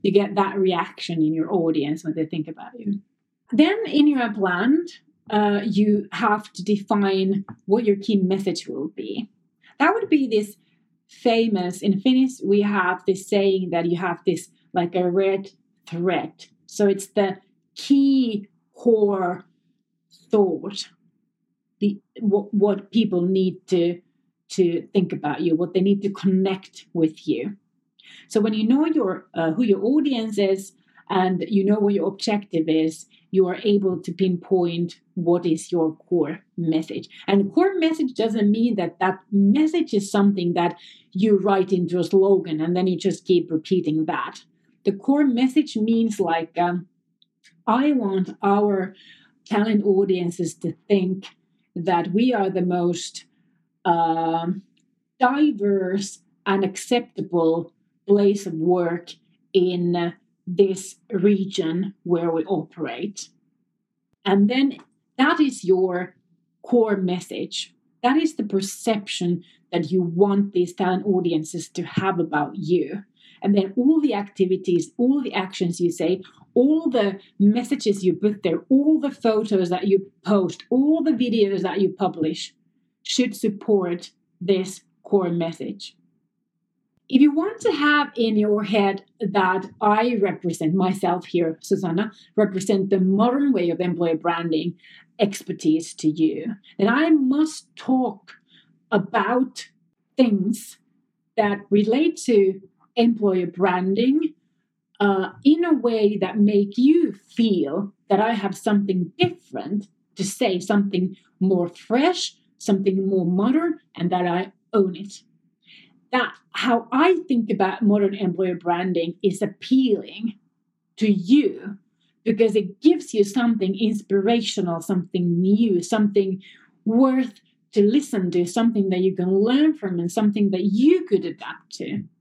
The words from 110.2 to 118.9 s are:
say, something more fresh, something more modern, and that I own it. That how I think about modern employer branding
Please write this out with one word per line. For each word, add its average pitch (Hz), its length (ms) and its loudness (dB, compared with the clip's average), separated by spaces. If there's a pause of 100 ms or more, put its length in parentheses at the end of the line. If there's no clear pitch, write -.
say, 196 360 -2
something 196 560 -2 (220)
more 185 300 0
fresh, 294 680 -2 (220)
something 190 500 0
more 190 160 0
modern, 254 540 0 (180)
and 175 140 -2
that 180 160 -2
I 180 260 -4 (200)
own 185 240 0
it. - 260 -16 (920)
That 247 220 -2 (180)
how 233 400 0
I 330 360 4
think 233 220 0
about 196 320 0
modern 202 320 4
employer 180 420 -2
branding 170 640 -2